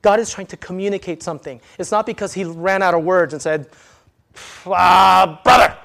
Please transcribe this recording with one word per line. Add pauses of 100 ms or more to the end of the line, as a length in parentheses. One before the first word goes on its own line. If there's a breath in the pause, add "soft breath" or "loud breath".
God
is
trying
to
communicate
something. (180 soft breath)
It's
not
because
he
ran
out
of
words
and
said, (1000 soft breath)
"Ah,
brother."